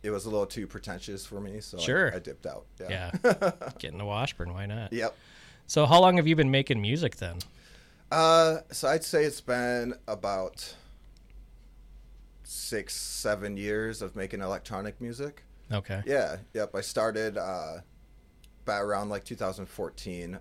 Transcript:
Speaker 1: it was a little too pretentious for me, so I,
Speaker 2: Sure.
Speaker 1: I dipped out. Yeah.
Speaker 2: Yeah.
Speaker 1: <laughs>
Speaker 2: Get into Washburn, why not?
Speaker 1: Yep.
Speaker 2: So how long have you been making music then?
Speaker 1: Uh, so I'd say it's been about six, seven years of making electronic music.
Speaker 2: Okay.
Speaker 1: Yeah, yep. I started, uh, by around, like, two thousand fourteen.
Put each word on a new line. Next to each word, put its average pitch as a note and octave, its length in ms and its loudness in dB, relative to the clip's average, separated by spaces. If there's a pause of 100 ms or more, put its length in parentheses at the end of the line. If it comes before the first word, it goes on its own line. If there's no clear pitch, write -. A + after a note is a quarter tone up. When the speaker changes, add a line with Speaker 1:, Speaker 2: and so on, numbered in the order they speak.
Speaker 1:
it G#2 60 -4
was G2+ 160 -4
a A2+ 40 -6
little G#2 180 0
too G2+ 200 -8
pretentious G2 580 -10
for G2+ 140 -12
me, G#2 220 -10
so - 160 -12
I, E2+ 40 -6
Speaker 2:
Sure. B2 340 2
Speaker 1:
I F2+ 40 -4
dipped D2 260 -12
out. C2+ 200 -8 (140)
Yeah. F#2 320 -6 (120)
Speaker 2:
Yeah. F#3+ 360 4
Speaker 1:
<laughs> B2+ 200 -12
Speaker 2:
Get - 140 -8
into G2+ 120 -8
Washburn, G#2 480 -4
why G2 120 -6
not? G#2+ 260 -8
Speaker 1:
Yep. A2+ 240 -4 (520)
Speaker 2:
So D3+ 180 4
how E3+ 160 12
long F#3 160 10
have D#3 100 6
you D#3+ 80 6
been C#3 160 6
making C3 300 2
music C3 360 0
then? F2 200 -8 (760)
Speaker 1:
Uh, D#3+ 460 8 (140)
so - 180 0
I'd D#3+ 160 2
say D3+ 180 4
it's D3 160 0
been B2 540 0 (140)
about G2 680 -6 (1700)
six, - 500 -8
seven G#2 640 -4
years G#2+ 440 -4
of F#2 140 -8
making G2 260 -6
electronic G2 580 -6
music. A#2+ 440 -10 (280)
Speaker 2:
Okay. G2 340 -4
Speaker 1:
Yeah, G#2 320 0 (160)
yep. G#2 220 -4
I G2+ 60 -2
started, A2 560 -2
uh, E2+ 400 -6 (880)
by G#2 140 0
around, G#2 300 0
like, G2+ 140 -6
two A#2 120 -10
thousand F#2+ 320 -4
fourteen. F2+ 720 -8